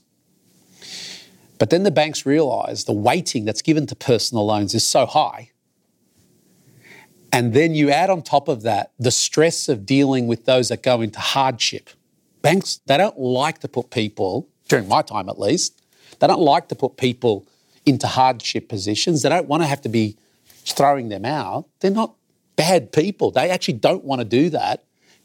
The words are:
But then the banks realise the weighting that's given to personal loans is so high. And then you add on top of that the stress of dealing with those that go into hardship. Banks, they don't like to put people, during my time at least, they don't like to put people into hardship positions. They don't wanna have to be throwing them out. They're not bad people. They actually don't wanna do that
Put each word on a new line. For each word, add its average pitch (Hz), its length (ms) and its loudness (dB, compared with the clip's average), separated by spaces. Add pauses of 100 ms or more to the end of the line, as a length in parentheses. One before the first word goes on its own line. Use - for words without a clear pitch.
(1600)
But 110 120 0
then 175 140 2
the 196 80 2
banks 151 340 -2
realise 120 600 -2
the 117 80 -2
weighting 117 500 -2
that's 107 180 -4
given 156 260 2
to - 80 -12
personal 110 500 0
loans 104 280 -2
is 110 140 0
so 135 180 2
high. 117 460 -2 (1800)
And 120 220 2
then 160 220 4
you 147 140 2
add 165 200 2
on 180 120 0
top - 260 0
of 123 140 -4
that 104 360 -2
the 123 140 0
stress - 560 0
of 110 180 -4
dealing 135 420 2
with 117 180 -2
those 127 240 2
that 113 140 -6
go 123 180 2
into 104 180 -4
hardship. - 680 -2 (520)
Banks, 170 440 0
they 139 120 2
don't 196 220 0
like 131 400 -2
to 135 80 -10
put - 220 -8
people, 104 580 -4 (220)
during 110 180 2
my 110 140 2
time 98 260 -8
at 104 100 -8
least, 110 440 -2 (380)
they 143 80 4
don't 185 140 0
like 160 280 2
to 131 60 -8
put - 200 -4
people 120 500 -2 (400)
into 127 220 2
hardship 127 640 0
positions. 107 520 -2
They 143 80 2
don't 160 180 0
wanna 151 200 2
have 139 140 -4
to 120 80 -8
be 110 260 0 (320)
throwing 139 640 0
them 101 160 -8
out. 123 400 -6 (160)
They're 190 100 2
not 220 240 -2 (400)
bad 165 380 2
people. 156 380 0
They 139 180 0
actually 180 260 -2
don't 160 300 0
wanna 131 180 -4
do 123 280 2
that 104 340 -4 (400)